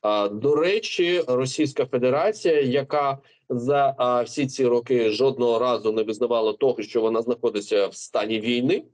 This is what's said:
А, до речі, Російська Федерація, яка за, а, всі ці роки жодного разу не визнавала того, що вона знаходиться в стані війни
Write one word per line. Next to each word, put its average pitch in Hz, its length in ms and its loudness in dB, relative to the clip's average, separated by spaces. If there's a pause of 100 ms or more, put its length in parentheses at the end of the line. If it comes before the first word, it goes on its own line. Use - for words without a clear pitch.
А, 104 260 0
до 117 280 0
речі, 180 720 0
Російська 131 580 -2
Федерація, 147 760 2
яка 139 560 0 (320)
за, 135 480 0
а, 123 240 2
всі 131 260 -4
ці 135 200 -2
роки 120 420 2
жодного 120 500 2
разу 113 320 0
не 110 120 0
визнавала 110 500 0
того, 123 280 0
що 113 200 -2
вона 113 200 2
знаходиться 107 680 0
в 92 80 -8
стані 110 440 -4
війни 120 440 0 (100)